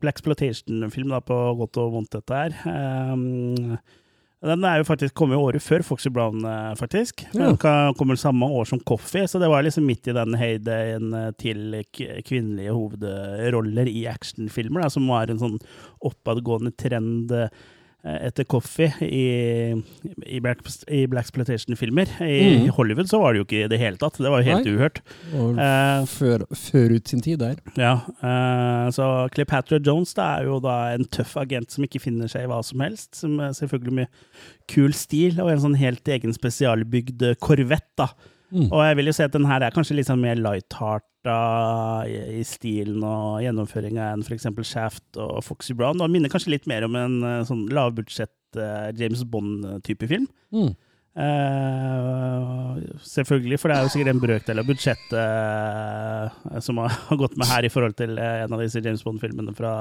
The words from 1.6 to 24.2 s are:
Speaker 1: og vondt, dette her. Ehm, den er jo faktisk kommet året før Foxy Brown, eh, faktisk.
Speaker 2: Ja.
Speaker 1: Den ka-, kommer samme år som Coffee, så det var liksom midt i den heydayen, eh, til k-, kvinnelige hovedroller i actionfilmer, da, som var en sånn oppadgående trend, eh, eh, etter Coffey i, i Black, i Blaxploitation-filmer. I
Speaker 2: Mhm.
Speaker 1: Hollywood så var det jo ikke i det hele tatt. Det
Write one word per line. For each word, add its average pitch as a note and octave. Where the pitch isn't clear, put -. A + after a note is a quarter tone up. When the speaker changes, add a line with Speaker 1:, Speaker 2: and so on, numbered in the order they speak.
Speaker 1:
og A#2
vondt, A2+
dette A2+
her. D#3
Ehm, B2+
den E3+
er E3+
jo D3
faktisk C#3+
kommet C#3
året C#3+
før E3
Foxy C#3
Brown, A2+
eh, A2
faktisk. F#3+
Speaker 2:
Ja. C4+
Speaker 1:
Den -
ka-, D3
kommer C3
samme C3
år B2
som B2+
Coffee, F3
så F#3
det E3+
var C#3+
liksom D3+
midt B2
i A#2+
den A2+
heydayen, A2+
eh, A2
til G#2+
k-, A#2
kvinnelige G#2+
hovedroller G#2+
i A2+
actionfilmer, A#2+
da, D3+
som C3+
var A#2
en A2+
sånn A2
oppadgående A#2
trend, A#2
eh, A#2
eh, D#2
etter C3+
Coffey D3+
i, C3
i B2+
Black, B2
i C#3+
Blaxploitation-filmer. B2+
I D3
Speaker 2:
Mhm. A#2+
Speaker 1:
Hollywood B2+
så A3
var C#3
det G2+
jo G2
ikke G#2+
i G#2+
det A2+
hele G#2
tatt. D3
Det C#3